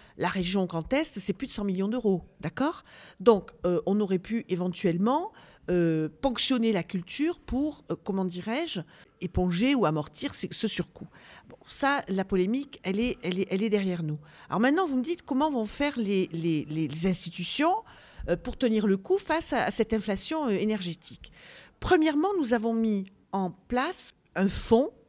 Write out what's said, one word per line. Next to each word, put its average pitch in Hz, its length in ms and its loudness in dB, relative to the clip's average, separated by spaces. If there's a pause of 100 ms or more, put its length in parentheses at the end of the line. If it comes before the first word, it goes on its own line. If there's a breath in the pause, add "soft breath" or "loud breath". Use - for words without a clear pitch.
(180 soft breath)
la 170 100 0
région 185 380 0
Grand 165 260 -4
Est, 294 120 2
c'est - 280 -6
plus - 140 -4
de - 60 -8
cent 208 120 -4
millions 190 240 0
d'euros, 214 380 0 (140)
d'accord ? 269 440 -2 (360 loud breath)
Donc, 196 320 6 (120)
euh, 175 220 4
on 202 140 2
aurait 190 180 2
pu 220 320 -4
éventuellement, 185 840 0 (380 soft breath)
euh, 165 400 2 (100)
ponctionner 233 520 2
la 185 100 0
culture 285 560 -4
pour, 285 520 -4
euh, 175 140 -2
comment 190 220 -2
dirais-je, 185 540 -4 (420 soft breath)
éponger 185 520 2
ou 220 120 2
amortir 156 480 -2
ce, - 160 -4
ce - 180 -2
surcoût. - 380 -6 (420 soft breath)
Bon, - 160 -18
ça, 277 440 0
la 190 160 0
polémique, 202 580 -2
elle 190 160 -2
est, 240 240 0
elle 180 160 -2
est, - 120 0
elle 190 120 0
est 226 80 2
derrière 190 320 0
nous. 151 160 -4 (300 soft breath)
Alors 175 120 0
maintenant, 294 260 4
vous 277 100 -2
me 247 80 0
dites 330 180 -6
comment 285 280 0
vont 233 160 -4
faire 285 320 -4
les, 196 340 0
les, 160 360 -2
les, 156 200 -2
les 160 180 -4
institutions, 190 680 0 (520 soft breath)
euh, 175 80 2
pour 240 220 -8
tenir 220 280 2
le 196 120 4
coup 359 180 0
face 320 380 -2
à, 214 100 2
à 175 60 0
cette 220 240 0
inflation, 220 520 -2
euh, 233 40 0
énergétique. 190 840 -4 (460 loud breath)
Premièrement, 320 600 4
nous 247 140 0
avons 226 220 0
mis 214 320 0 (260)
en 190 200 0 (160)
place 277 460 -2 (200)
un 190 140 4
fonds 226 420 4 (180)